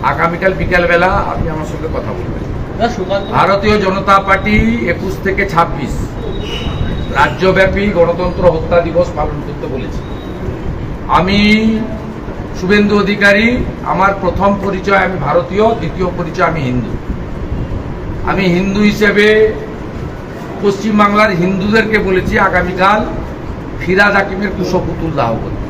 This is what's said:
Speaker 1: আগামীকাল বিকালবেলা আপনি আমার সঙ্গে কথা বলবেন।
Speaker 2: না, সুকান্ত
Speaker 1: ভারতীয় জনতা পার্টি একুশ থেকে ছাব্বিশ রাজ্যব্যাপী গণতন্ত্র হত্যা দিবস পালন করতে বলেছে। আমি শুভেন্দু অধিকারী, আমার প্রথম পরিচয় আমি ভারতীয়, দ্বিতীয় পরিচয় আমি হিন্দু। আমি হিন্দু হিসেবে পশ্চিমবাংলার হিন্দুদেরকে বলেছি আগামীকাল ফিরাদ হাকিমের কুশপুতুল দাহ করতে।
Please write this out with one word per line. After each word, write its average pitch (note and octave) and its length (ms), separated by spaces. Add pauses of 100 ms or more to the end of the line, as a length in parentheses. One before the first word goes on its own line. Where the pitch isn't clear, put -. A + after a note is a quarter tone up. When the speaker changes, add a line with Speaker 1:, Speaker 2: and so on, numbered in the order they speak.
Speaker 1:
আগামীকাল E3+ 500
বিকালবেলা F3 560 (220)
আপনি D#3+ 180
আমার D#3 160
সঙ্গে D#3+ 280
কথা - 180
বলবেন। - 320 (360)
Speaker 2:
না, A3 100
সুকান্ত F#3+ 420
Speaker 1:
ভারতীয় G3+ 500
জনতা G3 380
পার্টি G3 360 (340)
একুশ F#3+ 240 (100)
থেকে F#3+ 260
ছাব্বিশ - 440 (1300)
রাজ্যব্যাপী F#3 720
গণতন্ত্র E3+ 600
হত্যা D#3+ 300
দিবস E3+ 340
পালন D3 300
করতে C#3 220
বলেছে। B2+ 340 (1040)
আমি F3+ 320 (1200)
শুভেন্দু G#3 400
অধিকারী, G3+ 480 (380)
আমার F3+ 260 (100)
প্রথম F#3 280 (140)
পরিচয় G3 440
আমি F#3 100
ভারতীয়, E3+ 560
দ্বিতীয় F3+ 340 (100)
পরিচয় E3+ 300
আমি D#3+ 140
হিন্দু। B2 300 (1300)
আমি G3 180
হিন্দু F#3+ 360
হিসেবে G#3 480 (1300)
পশ্চিমবাংলার G#3 720
হিন্দুদেরকে G3+ 680
বলেছি F#3 400
আগামীকাল F#3 600 (800)
ফিরাদ G3 340
হাকিমের G3 440
কুশপুতুল E3 580
দাহ A#2+ 180
করতে। - 360